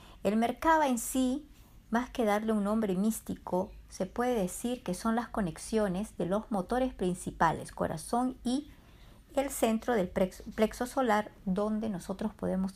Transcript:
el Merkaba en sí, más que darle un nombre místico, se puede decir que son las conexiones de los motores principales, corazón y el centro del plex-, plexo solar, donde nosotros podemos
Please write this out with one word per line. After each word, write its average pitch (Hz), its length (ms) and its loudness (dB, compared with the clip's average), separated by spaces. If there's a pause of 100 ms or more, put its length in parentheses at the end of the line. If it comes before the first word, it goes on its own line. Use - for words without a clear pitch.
(240)
el 202 120 2
Merkaba 277 520 4
en 247 120 2
sí, 262 480 0 (420)
más 240 200 0
que 240 160 0
darle 214 280 2
un 208 100 2
nombre 208 320 2
místico, 202 760 -2 (180)
se - 160 -4
puede 247 300 0
decir 233 480 -2
que 180 100 -2
son 226 220 0
las 233 120 -2
conexiones 202 920 -2
de 185 100 -2
los 202 220 -2
motores 240 440 0
principales, 175 800 0
corazón 240 720 -2
y 262 280 -2 (640)
el - 140 0
centro 226 440 0
del 185 180 2
plex-, - 320 0 (120)
plexo 220 300 0
solar, 220 460 2 (140)
donde 214 440 0
nosotros 202 440 -4
podemos 185 420 -2